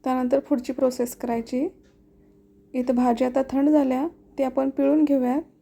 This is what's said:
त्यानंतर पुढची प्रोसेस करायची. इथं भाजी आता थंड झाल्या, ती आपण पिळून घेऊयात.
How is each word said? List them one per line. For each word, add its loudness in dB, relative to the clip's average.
त्यानंतर 0
पुढची -4
प्रोसेस -2
करायची. -4
इथं -2
भाजी 2
आता 0
थंड 2
झाल्या, 2
ती 0
आपण -2
पिळून 2
घेऊयात. 0